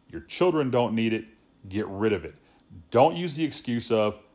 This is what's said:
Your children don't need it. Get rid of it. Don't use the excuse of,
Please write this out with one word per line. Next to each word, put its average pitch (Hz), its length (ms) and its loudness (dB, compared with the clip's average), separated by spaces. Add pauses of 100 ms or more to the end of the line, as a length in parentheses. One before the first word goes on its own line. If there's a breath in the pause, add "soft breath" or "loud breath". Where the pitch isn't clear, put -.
Your - 140 -14
children 156 480 0
don't 120 240 2
need 113 180 2
it. 110 140 -4 (420)
Get 98 180 -4
rid 101 260 0
of 87 120 0
it. 76 100 -14 (560 soft breath)
Don't 151 260 6
use 170 180 -4
the 160 100 -2
excuse 123 460 -6
of, 107 300 0 (140)